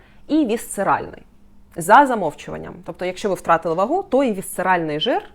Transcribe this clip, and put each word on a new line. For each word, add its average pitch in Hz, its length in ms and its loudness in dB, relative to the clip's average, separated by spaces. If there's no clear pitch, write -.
і 302 180 2
вісцеральний. 196 760 -4
За 208 300 6
замовчуванням. 160 680 -6
Тобто, 180 200 -8
якщо 185 240 -4
ви 180 60 0
втратили 165 400 2
вагу, 269 280 0
то 277 200 2
і 233 100 0
вісцеральний 180 680 -2
жир, 277 220 0